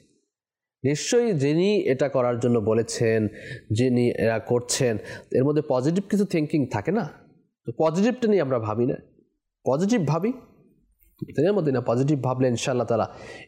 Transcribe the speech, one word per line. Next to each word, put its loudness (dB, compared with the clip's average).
নিশ্চয়ই 2
যিনি 2
এটা 2
করার 0
জন্য 2
বলেছেন, 2
যিনি 2
এরা 0
করছেন, -2
এর 2
মধ্যে 2
পজিটিভ 0
কিছু 2
থিংকিং 0
থাকে -4
না? -2
তো -6
পজিটিভটা 0
নিয়ে 4
আমরা 0
ভাবি 0
না, 0
পজিটিভ 2
ভাবি, 0
তাই 2
না? 2
মধ্যে 0
না 0
পজিটিভ 0
ভাবলে 0
ইনশাআল্লাহ -2
তাআলা 0